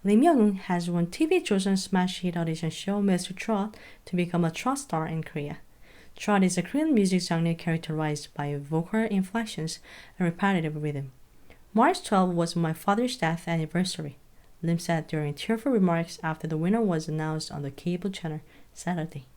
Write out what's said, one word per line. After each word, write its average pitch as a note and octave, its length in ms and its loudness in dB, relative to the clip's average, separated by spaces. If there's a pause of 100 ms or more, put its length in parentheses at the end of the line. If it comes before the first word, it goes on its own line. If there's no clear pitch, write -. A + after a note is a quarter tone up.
Lee G3+ 140 6
Myung-eun A#3 400 6
has F3 320 -2
won E3+ 200 2
T D#4+ 180 0
V F4+ 140 4
Joseon G3 360 2
smash F#3 440 0
hit F3+ 140 -2
audition E3 360 -2
show G3+ 320 -2
Mister F3+ 320 0
Trot G#3 420 -4 (300)
to F3+ 100 -4
become F3 300 2
a D#3+ 40 2
trot C4 280 -2
star D#3+ 280 -4
in D#3+ 160 -4
Korea. D3+ 360 -8 (580)
Trot G3+ 260 2
is F#3 140 4
a F3+ 60 0
Korean D4+ 320 0
music F#3+ 260 4
genre E3+ 340 0
characterized D#3 800 -4
by C#3+ 240 -4
vocal D#3+ 440 -2
inflections G3 800 -2 (400)
and F3+ 60 2
repetitive E3+ 580 0
rhythm. C#3+ 300 -4 (600)
"March C4+ 280 4
twelve F#3 300 2
was E3+ 240 0
my E3 160 2
father's A3+ 460 0
death E3 280 -2
anniversary," E3 680 -2 (460)
Lim E3 160 2
said E3 280 -2
during D3+ 280 -2
tearful A3+ 360 -2
remarks E3+ 520 2
after D#3+ 260 -4
the D#3+ 80 -2
winner F#3 240 2
was E3 260 0
announced D#3 460 -4
on D3 80 -8
the C#3 100 -6
cable F3+ 380 -4
channel D#3 320 -6 (320)
Saturday. D#3+ 540 -6 (100)